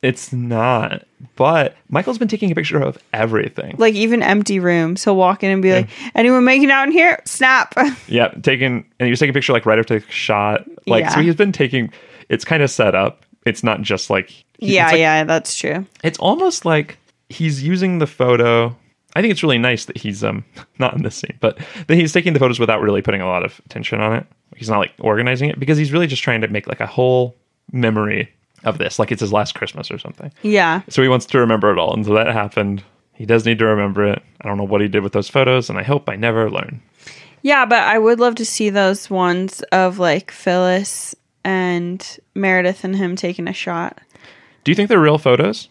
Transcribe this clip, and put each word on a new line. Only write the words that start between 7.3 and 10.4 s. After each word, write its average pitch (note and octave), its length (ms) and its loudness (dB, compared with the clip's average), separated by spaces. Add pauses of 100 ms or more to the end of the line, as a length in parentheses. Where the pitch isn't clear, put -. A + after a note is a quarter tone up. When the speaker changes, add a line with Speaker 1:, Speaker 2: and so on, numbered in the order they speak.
Speaker 2:
<laughs> - 160 -14
Speaker 1:
Yeah, A#2 220 2 (140)
taking, B2+ 420 0 (160)
and B2 60 0
he A#2+ 40 2
was A#2+ 80 0
taking D3 120 2
a C3 40 -4
picture, C#3 180 0
like, A2+ 140 2
right A2 120 4
after A2+ 200 0
the G#2 100 -8
shot. G#2 560 -2 (220)